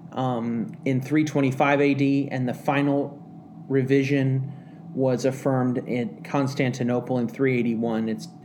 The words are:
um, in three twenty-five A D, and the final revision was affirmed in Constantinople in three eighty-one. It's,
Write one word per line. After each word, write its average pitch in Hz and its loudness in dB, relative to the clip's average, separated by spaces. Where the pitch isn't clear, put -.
um, 117 -2
in 131 2
three 156 2
twenty-five 143 2
A 143 4
D, 139 2
and 127 -2
the 123 -2
final 143 0
revision 135 2
was 131 2
affirmed 127 2
in 113 -4
Constantinople 127 0
in 117 0
three 131 2
eighty-one. 113 0
It's, 110 -6